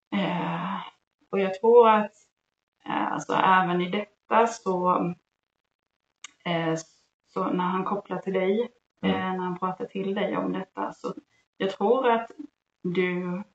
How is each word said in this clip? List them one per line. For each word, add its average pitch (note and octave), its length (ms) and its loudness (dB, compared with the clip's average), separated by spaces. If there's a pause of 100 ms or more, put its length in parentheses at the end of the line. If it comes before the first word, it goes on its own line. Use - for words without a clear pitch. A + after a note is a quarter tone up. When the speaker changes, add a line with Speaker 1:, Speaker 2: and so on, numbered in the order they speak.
(160)
Speaker 1:
Eh, F3 600 -4 (540)
och G3 80 -2
jag F#3+ 220 0
tror A3+ 280 8
att, G#3+ 220 4 (720)
eh, - 260 -4
alltså, - 220 -6
även F#3 480 4
i F3+ 80 -2
detta G#3 580 0
så, F3+ 480 0 (1500)
eh, E3 300 0 (520)
så F#3 220 -4
när F3+ 140 0
han F#3 200 0
kopplar G3 360 -4
till F#3+ 140 -6
dig G3 380 0 (300)
Speaker 2:
Mm. F#3+ 140 2
Speaker 1:
eh, F#3+ 60 -2
när F#3 220 -4
han F3+ 160 -6
pratar F#3 260 -4
till F#3+ 300 -6
dig G3+ 220 -2
om F#3 160 -2
detta. - 380 -8
Så - 220 -10 (440)
jag F#3+ 140 -2
tror B3 380 2
att A3+ 220 2 (520)
du F3+ 600 -2 (120)